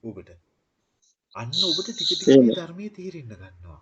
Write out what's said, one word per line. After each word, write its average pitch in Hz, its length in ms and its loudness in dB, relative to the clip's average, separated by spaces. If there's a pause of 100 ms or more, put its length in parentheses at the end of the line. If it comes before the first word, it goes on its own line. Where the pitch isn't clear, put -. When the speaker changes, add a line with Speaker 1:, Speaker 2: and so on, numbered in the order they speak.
Speaker 1:
ඔබට. 98 260 -16 (1040)
අන්න 113 160 -10 (100)
ඔබට - 220 0
ටික - 220 -8
ටික - 160 -2
මේ 135 140 8
Speaker 2:
එහෙමයි. 120 200 8
Speaker 1:
ධර්මයේ 175 360 -10
තේරෙන්න 175 380 -14
ගන්නවා. 90 520 -20